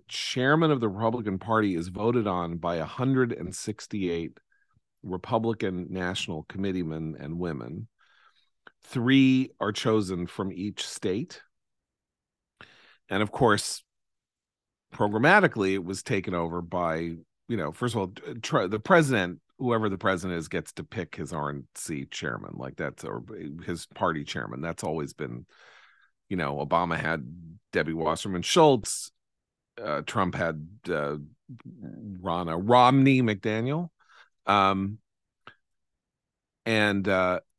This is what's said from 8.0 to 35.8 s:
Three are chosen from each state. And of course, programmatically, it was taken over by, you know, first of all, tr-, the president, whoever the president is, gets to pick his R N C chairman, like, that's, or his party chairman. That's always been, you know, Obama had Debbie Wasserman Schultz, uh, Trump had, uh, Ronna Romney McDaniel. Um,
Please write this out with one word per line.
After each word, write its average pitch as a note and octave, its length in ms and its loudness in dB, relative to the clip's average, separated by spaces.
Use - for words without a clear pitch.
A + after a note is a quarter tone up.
Three C3 720 4
are G#2+ 120 0
chosen F#2+ 560 0
from G2 240 -6
each F#2 340 -8
state. - 560 -6
And G2 120 0
of G#2 100 0
course, - 520 2
programmatically, A2 800 4
it F#2+ 100 -2
was F#2 200 -8
taken G2 300 -2
over E2+ 280 -2
by, E2+ 360 -2
you E2+ 600 -8
know, D2+ 140 -2
first A#2+ 240 -4
of G#2 60 0
all, F#2+ 120 -4
tr-, A2+ 260 0
the G#2+ 120 -2
president, A#2+ 600 4
whoever A2+ 320 0
the F#2+ 80 -2
president F#2 420 0
is, D2+ 80 -8
gets E2 260 -6
to - 100 -10
pick - 320 -8
his E2+ 180 -8
R D2+ 160 -4
N C#2+ 260 -10
C C#2 300 -8
chairman, G1+ 500 -8
like, C2 200 -10
that's, D2 280 -8
or A1+ 200 -8
his F2 220 -6
party D#2 360 -2
chairman. B1 380 -8
That's E2 220 -6
always D#2 300 -4
been, B1 320 -8
you F#2+ 80 -4
know, D2 220 -2
Obama E2 420 0
had D#2 260 -2
Debbie E2 220 0
Wasserman E2 480 -2
Schultz, C#3 720 4
uh, D2 200 -4
Trump F#2 340 -2
had, E2 320 -4
uh, D2+ 280 -2
Ronna F2 400 -2
Romney B2+ 600 8
McDaniel. A#2 680 0
Um, G2 520 2